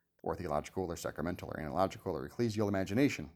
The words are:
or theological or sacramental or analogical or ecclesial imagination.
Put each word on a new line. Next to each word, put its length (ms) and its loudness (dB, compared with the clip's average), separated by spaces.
or 120 -2
theological 500 -2
or 100 -4
sacramental 540 -4
or 100 -6
analogical 560 0
or 120 -4
ecclesial 400 2
imagination. 680 2